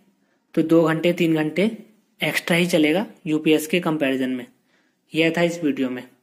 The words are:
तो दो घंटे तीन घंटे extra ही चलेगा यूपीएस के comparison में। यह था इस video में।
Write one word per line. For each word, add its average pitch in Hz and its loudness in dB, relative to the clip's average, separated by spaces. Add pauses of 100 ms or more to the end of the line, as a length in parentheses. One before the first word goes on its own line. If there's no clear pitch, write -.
(540)
तो 165 2
दो 165 4
घंटे 160 0
तीन 170 2
घंटे 156 0 (500)
extra 160 -2
ही 175 2
चलेगा 170 2 (200)
यूपीएस 156 2
के - 0
comparison 135 -2
में। 123 -8 (680)
यह 160 2
था 170 0
इस 170 -2
video 131 -2
में। 127 -8 (200)